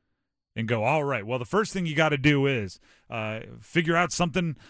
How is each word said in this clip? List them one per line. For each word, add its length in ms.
and 120
go, 160
"All 200
right, 200
well, 140
the 80
first 260
thing 140
you 100
gotta 220
do 300
is, 320
uh, 300
figure 340
out 160
something 440